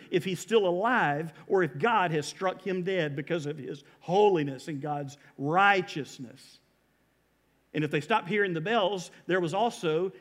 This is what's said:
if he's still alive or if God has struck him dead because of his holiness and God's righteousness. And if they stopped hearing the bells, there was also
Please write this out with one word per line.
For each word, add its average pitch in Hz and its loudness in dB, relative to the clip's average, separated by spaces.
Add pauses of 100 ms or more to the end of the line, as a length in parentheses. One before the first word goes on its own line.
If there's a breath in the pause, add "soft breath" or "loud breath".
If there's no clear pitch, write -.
(120)
if 175 0
he's 185 -2
still 208 2
alive 175 0 (160 loud breath)
or 185 4
if 151 -4
God 185 2
has 151 0
struck - -4
him 185 -4
dead 165 -2
because 151 -4
of 147 -8
his 143 -12 (160 soft breath)
holiness 170 2
and 147 -8
God's 147 -6 (220 loud breath)
righteousness. 165 0 (1120)
And 151 -2
if 147 -4
they 156 0
stopped 220 0
hearing 202 0
the 160 -4
bells, 202 -2 (160 loud breath)
there 185 2
was 170 -2
also 185 -2